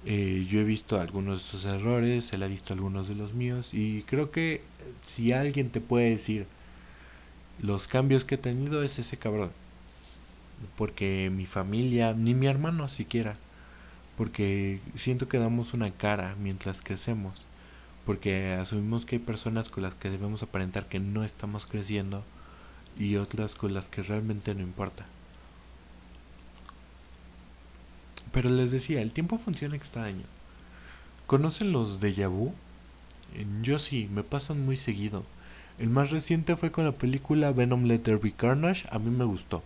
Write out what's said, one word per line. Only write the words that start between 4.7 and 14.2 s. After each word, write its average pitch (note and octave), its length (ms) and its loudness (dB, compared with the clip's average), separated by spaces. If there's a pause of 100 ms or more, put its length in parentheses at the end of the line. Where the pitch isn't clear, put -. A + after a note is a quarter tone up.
si A#2 280 2
alguien C3+ 380 2
te A#2 120 -2
puede A#2+ 280 4
decir G#2+ 380 0 (1120)
los G2+ 260 0
cambios C3 380 4
que C#3 100 0
he C3+ 40 -6
tenido, C#3 420 0
es C#3 160 -2
ese A#2 200 -6
cabrón. G#2 340 0 (1200)
Porque G2 560 0
mi F#2+ 140 -2
familia, A2+ 680 2
ni A2+ 200 4
mi C3 140 4
hermano D3 420 0
siquiera, A2 460 -2 (800)
porque G2 640 0 (160)